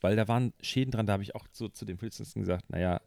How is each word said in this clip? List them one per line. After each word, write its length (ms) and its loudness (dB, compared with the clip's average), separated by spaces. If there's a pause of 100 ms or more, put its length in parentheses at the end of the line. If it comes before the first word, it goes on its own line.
weil 140 4
da 120 4
waren 340 2
Schäden 300 -2
dran, 140 2
da 80 4
hab 80 2
ich 140 -6
auch 160 -12
so 180 -6
zu 160 -14
den 120 -6
Polizisten 440 -8
gesagt, 280 0
„Naja, 380 2